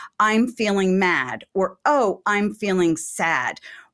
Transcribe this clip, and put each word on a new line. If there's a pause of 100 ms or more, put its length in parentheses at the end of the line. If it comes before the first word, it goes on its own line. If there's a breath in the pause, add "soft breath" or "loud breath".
(200 loud breath)
I'm
feeling
mad,"
or,
"Oh,
I'm
feeling
sad"? (360 loud breath)